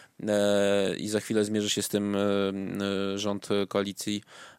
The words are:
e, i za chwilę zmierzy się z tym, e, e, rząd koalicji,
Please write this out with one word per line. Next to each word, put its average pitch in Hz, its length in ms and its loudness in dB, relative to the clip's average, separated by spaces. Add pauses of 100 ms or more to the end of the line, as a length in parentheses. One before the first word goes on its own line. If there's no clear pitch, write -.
(280)
e, 101 680 4
i 101 140 -4
za 107 100 0
chwilę 107 260 0
zmierzy 104 240 0
się 104 120 0
z - 60 -2
tym, 101 280 0
e, 98 40 0
e, 98 1000 -2
rząd 101 300 -4 (200)
koalicji, 101 540 -2 (360)